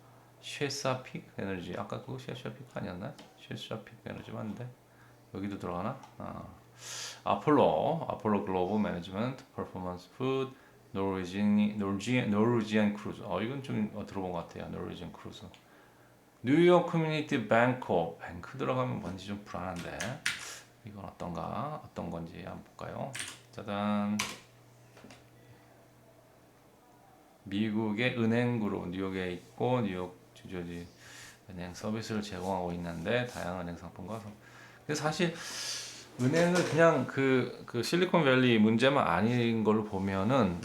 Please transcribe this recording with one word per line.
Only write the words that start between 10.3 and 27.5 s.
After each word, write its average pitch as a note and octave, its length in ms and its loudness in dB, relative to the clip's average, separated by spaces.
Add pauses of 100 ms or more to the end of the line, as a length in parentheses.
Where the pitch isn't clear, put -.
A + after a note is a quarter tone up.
노르웨지안, G2 840 2
노르지-, G#2 500 0
노르지안 G#2+ 640 4
크루즈. F2 320 -8
어, F#2+ 160 -2
이건 C3 200 -4
좀, A2+ 320 -2
어, G#2 120 -8
들어본 F#2 260 -4
것 E2+ 160 -6
같아요. E2+ 220 -10
노르웨지안 F2 420 -8
크루즈. - 340 -16 (960)
뉴욕 E3+ 440 8
커뮤니티 D#3 600 0
뱅크, A#2 760 4
뱅크 F2 360 -12
들어가면 B2+ 440 -2
뭔지 F#2 260 -10
좀 G#2 160 -8
불안한데 F2 800 -8 (640)
이건 G#2 180 -12
어떤가? F2 800 -6
어떤 - 260 -10
건지 E2+ 360 -10
한번 F2+ 180 -12
볼까요? E2+ 480 -10 (400)
짜잔. G#2 640 -2 (3250)
미국의 A2 720 0